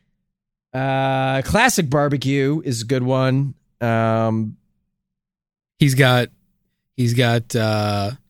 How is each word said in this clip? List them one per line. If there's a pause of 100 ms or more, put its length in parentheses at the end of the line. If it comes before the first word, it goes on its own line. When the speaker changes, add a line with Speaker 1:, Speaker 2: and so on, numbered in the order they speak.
(760)
Speaker 1:
Uh,
classic
barbecue
is
a
good
one. (260)
Um, (1200)
Speaker 2:
He's
got, (680)
he's
got,
uh, (200)